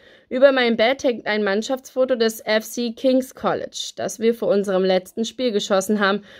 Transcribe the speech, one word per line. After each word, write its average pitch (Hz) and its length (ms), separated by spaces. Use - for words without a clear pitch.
Über 269 220
meinem 240 240
Bett 240 280
hängt 240 220
ein 214 160
Mannschaftsfoto 254 720
des 226 300
F 214 180
C 240 300
Kings 262 420
College, - 640
das - 240
wir 226 140
vor 220 140
unserem 190 360
letzten 185 400
Spiel 247 280
geschossen 202 480
haben, 202 200